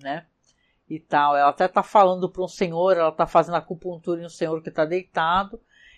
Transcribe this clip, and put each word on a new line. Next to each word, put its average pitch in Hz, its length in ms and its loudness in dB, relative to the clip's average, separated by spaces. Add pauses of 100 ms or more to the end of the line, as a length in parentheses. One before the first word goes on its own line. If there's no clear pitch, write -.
né? 143 240 -10 (600)
E 156 120 -12
tal. 147 360 0
Ela 143 140 4
até 185 180 0
tá 196 140 0
falando 185 480 2
pra 185 140 -8
um 180 40 -6
senhor, 175 500 0
ela 160 140 0
tá 165 140 0
fazendo 165 300 2
acupuntura 170 680 -8
em 170 40 -14
um 170 40 -14
senhor 160 320 -6
que 156 80 -12
tá 156 160 -2
deitado, 180 760 -4 (380)